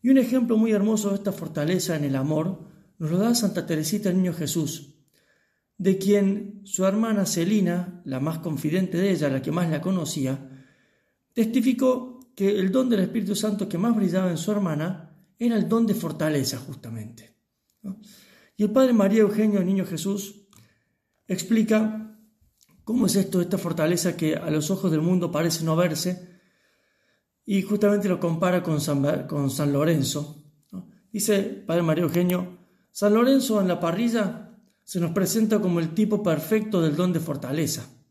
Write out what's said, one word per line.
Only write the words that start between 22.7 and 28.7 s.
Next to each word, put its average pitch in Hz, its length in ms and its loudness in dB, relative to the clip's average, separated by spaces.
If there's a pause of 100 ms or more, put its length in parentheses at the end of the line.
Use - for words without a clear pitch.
cómo 226 240 0
es - 80 2
esto, 196 260 2
esta 175 160 -2
fortaleza 170 600 0
que 156 180 0
a - 160 -6
los 151 220 0
ojos 185 180 0
del 156 100 2
mundo 175 300 2
parece 160 340 -2
no 160 120 2
verse, 180 640 -2 (1080)
y 196 160 0
justamente 202 460 2
lo 170 100 0
compara 175 460 0
con 156 160 0